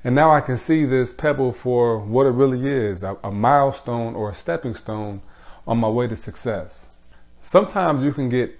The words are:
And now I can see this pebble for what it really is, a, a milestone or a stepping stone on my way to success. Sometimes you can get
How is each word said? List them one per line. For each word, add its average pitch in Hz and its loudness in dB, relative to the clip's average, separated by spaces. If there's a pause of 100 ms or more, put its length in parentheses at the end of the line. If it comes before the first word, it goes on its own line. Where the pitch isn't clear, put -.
And 123 0
now 156 6
I 151 6
can 131 -2
see 156 2
this 127 0
pebble 135 0
for 120 0
what 110 2
it 135 6
really 127 2
is, 107 -2
a, 98 -6
a 101 -6
milestone 120 0
or 104 -4
a 101 -10
stepping 160 -6
stone 104 -8 (460)
on 117 2
my 113 2
way 120 0
to 113 -6
success. - -8 (540)
Sometimes 175 2
you 143 0
can 131 -4
get 123 -2